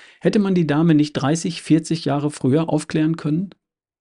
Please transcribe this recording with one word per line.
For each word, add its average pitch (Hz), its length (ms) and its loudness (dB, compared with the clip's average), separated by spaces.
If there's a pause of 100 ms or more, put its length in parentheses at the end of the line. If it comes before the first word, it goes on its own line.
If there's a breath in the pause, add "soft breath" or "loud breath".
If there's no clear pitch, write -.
(220 soft breath)
Hätte 175 180 2
man 196 160 2
die 170 120 2
Dame 156 280 4
nicht 147 180 2
dreißig, 160 480 -4
vierzig 165 440 0
Jahre 143 260 -2
früher 151 380 0
aufklären 156 480 -2
können? 165 320 -4 (520)